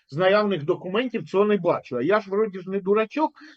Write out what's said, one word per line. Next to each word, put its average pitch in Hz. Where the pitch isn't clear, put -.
з 135
наявних 190
документів 180
цього 190
не 208
бачу. 165
А 123
я 196
ж 196
вроді 196
ж 185
не 196
дурачок, 220